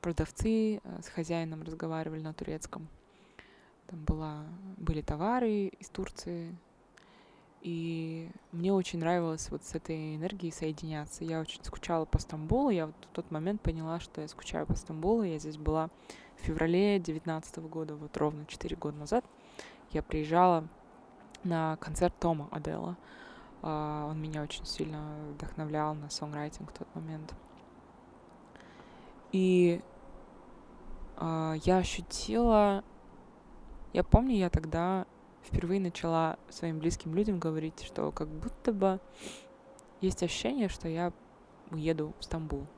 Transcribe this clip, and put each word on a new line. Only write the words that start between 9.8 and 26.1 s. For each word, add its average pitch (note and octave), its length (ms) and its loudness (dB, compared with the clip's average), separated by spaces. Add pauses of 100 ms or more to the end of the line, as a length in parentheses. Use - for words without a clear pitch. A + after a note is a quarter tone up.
энергией F3 360 -4
соединяться. D#3 720 -6
Я E3 160 -2
очень - 240 -8
скучала E3 400 -2
по - 140 2
Стамбулу. G3+ 520 2
Я E3+ 160 2
вот D#3 80 -10 (160)
в - 20 -20
тот - 200 -6
момент F3 280 -2
поняла, D#3+ 400 -2
что - 200 -12
я D#3 80 -8
скучаю - 380 -6
по - 100 2
Стамбулу. F#3 480 2
Я D#3+ 140 -2
здесь D3+ 200 -8
была D#3 320 0 (460)
в - 60 -16
феврале F3 580 4
девятнадцатого D#3+ 680 -6
года, D#3 280 -6
вот D3+ 200 -10
ровно D3+ 300 0
четыре - 300 -6
года D3+ 200 -6
назад. D3+ 280 0 (680)
Я D3+ 120 -2
приезжала D#3+ 680 6 (720)
на D#3+ 360 0
концерт F3 400 0
Тома D#3+ 340 0
Оделло. D#3 440 -4 (680)
А, D3+ 460 -2
он D#3 140 -4
меня D#3 200 -4
очень - 220 -8
сильно D3+ 540 -6 (140)
вдохновлял D3+ 600 -2
на D3 140 -8
сонграйтинг D3 640 -8